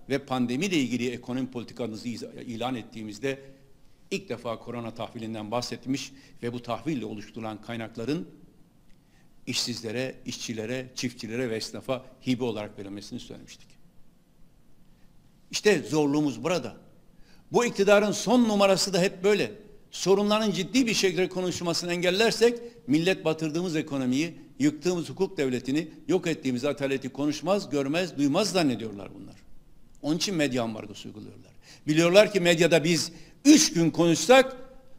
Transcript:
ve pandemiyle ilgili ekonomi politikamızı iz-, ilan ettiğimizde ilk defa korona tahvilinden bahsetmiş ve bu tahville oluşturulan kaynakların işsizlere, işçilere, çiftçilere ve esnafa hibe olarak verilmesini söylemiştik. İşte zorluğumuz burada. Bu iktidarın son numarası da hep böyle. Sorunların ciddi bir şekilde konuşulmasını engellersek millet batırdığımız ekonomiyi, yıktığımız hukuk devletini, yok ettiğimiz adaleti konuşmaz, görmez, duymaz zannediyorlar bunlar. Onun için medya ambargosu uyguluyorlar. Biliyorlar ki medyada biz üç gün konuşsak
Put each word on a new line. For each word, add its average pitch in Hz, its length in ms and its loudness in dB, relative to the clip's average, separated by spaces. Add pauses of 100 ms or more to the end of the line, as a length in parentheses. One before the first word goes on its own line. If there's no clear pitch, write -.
ve 135 100 -2
pandemiyle 131 580 -2
ilgili 123 340 -2
ekonomi 123 400 -8
politikamızı 113 580 -10
iz-, 110 160 -10 (220)
ilan 120 280 -6
ettiğimizde 110 640 -8 (720)
ilk - 180 -6
defa 117 300 -8
korona 117 320 -10
tahvilinden 110 600 -10
bahsetmiş 123 640 -6 (300)
ve 120 100 -4
bu 123 100 -10
tahville 123 420 -6
oluşturulan 107 560 -10
kaynakların 117 680 -8 (1160)
işsizlere, 120 680 -6 (120)
işçilere, 123 680 -8
çiftçilere 120 560 -6
ve 110 60 -4
esnafa 113 480 -8 (220)
hibe 127 180 0
olarak 104 340 -6
verilmesini 101 420 -12
söylemiştik. - 480 -20 (1800)
İşte 190 320 2
zorluğumuz 143 600 0
burada. 139 320 -4 (760)
Bu 240 120 4
iktidarın 202 480 4
son 233 360 4
numarası 196 440 4
da 170 80 2
hep 180 240 0
böyle. 180 280 2 (380)
Sorunların 208 600 2
ciddi 190 360 2
bir 214 80 0
şekilde 185 340 2
konuşulmasını 175 640 -4
engellersek 208 640 2 (280)
millet 170 380 2
batırdığımız 160 520 -2
ekonomiyi, 139 580 -2 (240)
yıktığımız 151 520 0
hukuk 185 260 -4
devletini, 135 520 -2 (200)
yok 180 180 0
ettiğimiz 131 380 -2
adaleti 139 440 -2
konuşmaz, 147 640 -2
görmez, 143 480 -2
duymaz 151 320 0
zannediyorlar 113 640 -2
bunlar. 98 200 -18 (680)
Onun 151 140 0
için 196 180 -2
medya 135 280 0
ambargosu 107 460 -8
uyguluyorlar. 104 440 -18 (340)
Biliyorlar 170 460 6
ki 190 80 2
medyada 170 440 6
biz 165 280 0 (320)
üç 294 280 8
gün 170 180 4
konuşsak 233 680 6 (420)